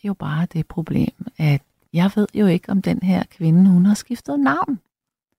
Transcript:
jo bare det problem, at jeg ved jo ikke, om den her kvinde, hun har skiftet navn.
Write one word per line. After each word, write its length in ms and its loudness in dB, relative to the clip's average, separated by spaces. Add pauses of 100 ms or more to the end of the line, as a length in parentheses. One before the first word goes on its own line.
jo 100 -6
bare 320 -4
det 220 -6
problem, 580 -4 (120)
at 240 0 (320)
jeg 220 2
ved 180 0
jo 140 0
ikke, 240 0
om 100 0
den 200 -4
her 300 0
kvinde, 380 4
hun 160 6
har 100 4
skiftet 440 -6
navn. 400 -2 (600)